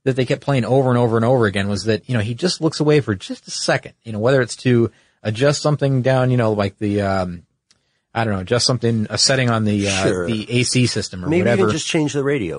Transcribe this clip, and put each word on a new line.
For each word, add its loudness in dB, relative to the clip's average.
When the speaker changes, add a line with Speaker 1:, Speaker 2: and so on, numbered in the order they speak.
Speaker 1:
that 0
they 2
kept -2
playing 0
over 2
and 4
over 2
and 2
over 4
again 0
was -4
that, -2
you -2
know, 0
he -4
just -4
looks -2
away 4
for -2
just -12
a -16
second, -4
you -12
know, -6
whether 2
it's -4
to 2
adjust 0
something 0
down, 2
you 2
know, 2
like -2
the, -2
um, -4
I 0
don't -2
know, -4
adjust 0
something, 0
a -6
setting 2
on 0
the, 0
uh, -2
Speaker 2:
Sure. 0
Speaker 1:
the -6
A 2
C 0
system -6
or -6
Speaker 2:
Maybe 2
Speaker 1:
whatever. 2
Speaker 2:
even 2
just -4
change 0
the -2
radio. -2